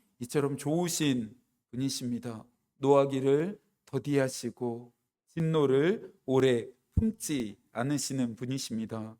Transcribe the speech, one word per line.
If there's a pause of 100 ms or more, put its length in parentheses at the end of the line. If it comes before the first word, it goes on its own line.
(180)
이처럼
좋으신 (380)
분이십니다. (360)
노하기를 (260)
더디하시고 (440)
진노를 (140)
오래 (280)
품지 (160)
않으시는
분이십니다.